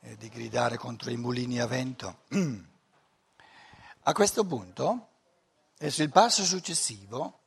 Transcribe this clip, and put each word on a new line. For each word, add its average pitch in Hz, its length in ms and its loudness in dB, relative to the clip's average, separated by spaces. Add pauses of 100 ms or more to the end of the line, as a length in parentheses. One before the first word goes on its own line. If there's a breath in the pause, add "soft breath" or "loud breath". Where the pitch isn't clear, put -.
eh, 113 160 -16
di 110 140 -14
gridare 117 480 0
contro 120 320 -8
i 120 80 -4
mulini 123 420 -2
a 120 60 2
vento. 127 600 -6
<clears throat> 135 380 -2 (1400 loud breath)
A 147 100 4
questo 202 320 4
punto, 143 640 -4 (720)
adesso 151 240 -2
il 151 60 2
passo 202 360 6
successivo 156 1000 -4